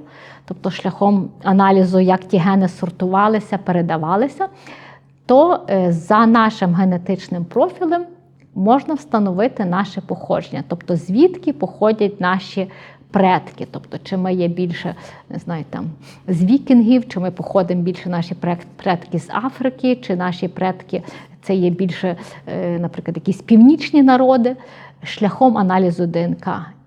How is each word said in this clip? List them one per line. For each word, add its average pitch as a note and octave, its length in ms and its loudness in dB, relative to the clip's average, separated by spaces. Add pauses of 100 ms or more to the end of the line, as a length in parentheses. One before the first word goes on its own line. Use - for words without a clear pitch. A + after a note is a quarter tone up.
(440)
тобто - 260 -8
шляхом G3 580 0 (160)
аналізу, F#3+ 560 4
як F#3 240 2
ті - 140 0
гени F#3+ 300 2
сортувалися, G3 880 -2
передавалися, F3 880 -2 (800)
то, D4+ 440 4
е, F#3 220 2
за G#3+ 340 2
нашим A3 480 2
генетичним F3+ 720 -2
профілем F4 600 -2 (500)
можна A3+ 400 0
встановити G#3 680 -2
наше F#3+ 360 -4
походження, - 680 -6
тобто F3 280 -6
звідки D4+ 560 0
походять G#3 680 -2
наші F#3 500 -4 (400)
предки, F3+ 600 0
тобто - 280 -12
чи - 180 -8
ми F#3 180 -2
є F3 140 0
більше, F3 460 -6 (340)
не - 100 -12
знаю, C#3+ 320 -10
там, - 140 -10 (440)
з F3+ 160 0
вікінгів, A#3+ 640 4
чи - 120 -8
ми F3+ 100 -4
походимо F3+ 520 -2
більше, F3 260 -6
наші F3 260 -4
пред-, F3 320 -6 (100)
предки F3 420 -4
з - 120 -12
Африки, B3+ 680 -2
чи G#3 200 -6
наші F3+ 320 -4
предки F#3 540 -6 (400)
це G3 120 -2
є F3+ 160 2
більше, F3 460 -4 (300)
е, F3 320 -6
наприклад, E3+ 380 -8
якісь F3 260 -6
північні C#4 600 6
народи, B3+ 540 4 (460)
шляхом A3 560 0
аналізу F#3 480 0
Д E3+ 160 -2
Н F3 120 -2
К. E3+ 320 -8 (200)